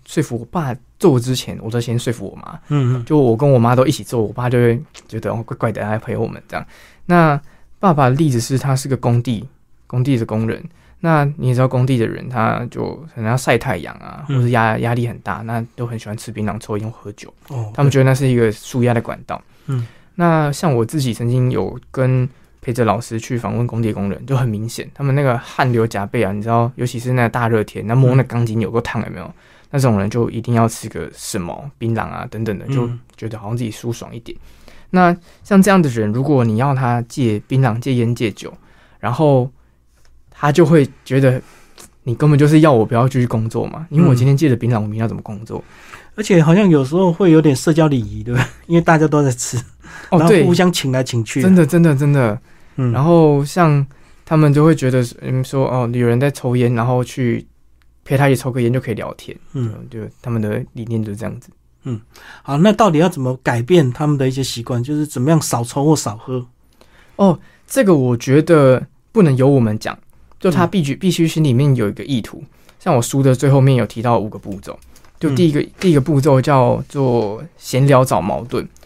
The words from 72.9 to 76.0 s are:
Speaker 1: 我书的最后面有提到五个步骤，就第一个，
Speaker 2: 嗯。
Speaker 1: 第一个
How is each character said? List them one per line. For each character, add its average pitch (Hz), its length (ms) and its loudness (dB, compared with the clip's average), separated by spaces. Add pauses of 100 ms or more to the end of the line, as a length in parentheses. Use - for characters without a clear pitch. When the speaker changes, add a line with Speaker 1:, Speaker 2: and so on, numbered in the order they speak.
Speaker 1:
我 120 40 2
书 135 220 -2
的 135 100 4
最 131 160 0
后 135 120 6
面 135 160 4
有 117 100 0
提 110 160 -10
到 117 160 2
五 101 100 -4
个 98 80 -14
步 98 240 -12
骤， - 160 -16 (440)
就 160 160 -2
第 165 120 4
一 151 40 0
个， 147 80 0
Speaker 2:
嗯。 - 180 -6
Speaker 1:
第 185 140 2
一 - 20 6
个 143 60 4